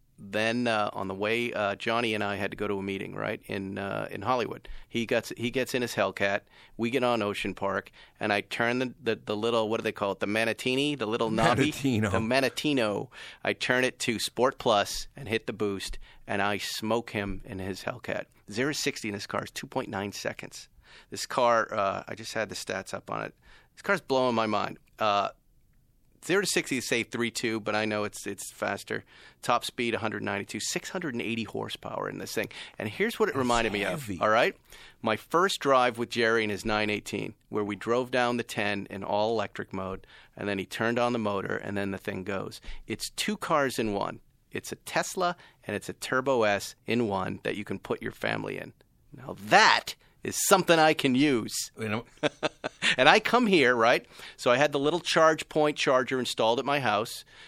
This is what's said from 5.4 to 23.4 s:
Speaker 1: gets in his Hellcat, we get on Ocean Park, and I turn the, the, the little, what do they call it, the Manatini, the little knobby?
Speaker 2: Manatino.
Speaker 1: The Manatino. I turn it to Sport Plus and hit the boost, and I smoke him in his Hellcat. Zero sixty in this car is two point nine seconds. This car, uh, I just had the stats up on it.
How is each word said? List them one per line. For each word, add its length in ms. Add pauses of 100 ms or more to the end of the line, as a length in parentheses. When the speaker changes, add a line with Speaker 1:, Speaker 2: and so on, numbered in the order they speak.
Speaker 1:
gets 240
in 80
his 140
Hellcat, 460 (340)
we 140
get 160
on 160
Ocean 320
Park, 360 (300)
and 140
I 80
turn 380
the, 220
the, 240
the 120
little, 320
what 100
do 40
they 100
call 180
it, 80
the 80
Manatini, 720
the 100
little 220
knobby? 420
Speaker 2:
Manatino. 400
Speaker 1:
The 80
Manatino. 880 (380)
I 80
turn 320
it 140
to 200
Sport 400
Plus 560
and 140
hit 180
the 60
boost, 460 (280)
and 140
I 160
smoke 540
him 340
in 140
his 240
Hellcat. 420 (260)
Zero 220
sixty 360
in 40
this 140
car 160
is 80
two 160
point 220
nine 220
seconds. 580 (420)
This 160
car, 440
uh, 360
I 80
just 180
had 160
the 60
stats 400
up 160
on 100
it. 140 (400)